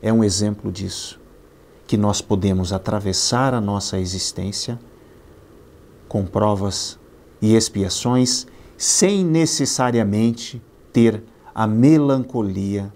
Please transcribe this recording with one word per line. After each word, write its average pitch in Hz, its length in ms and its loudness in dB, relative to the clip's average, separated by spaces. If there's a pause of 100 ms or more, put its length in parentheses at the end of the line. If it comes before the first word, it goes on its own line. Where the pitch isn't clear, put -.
é 110 100 -2
um 113 140 4
exemplo 104 480 -2
disso, - 480 -10 (680)
que 110 120 0
nós 104 240 0
podemos 95 500 0
atravessar 104 800 -2
a 120 80 -2
nossa 101 380 -4
existência 95 800 -6 (1300)
com 101 160 -2
provas 101 760 -4 (420)
e 107 140 2
expiações 113 920 0 (320)
sem 196 460 2
necessariamente 120 1400 0 (300)
ter 113 300 4 (320)
a 110 120 0
melancolia 110 1300 2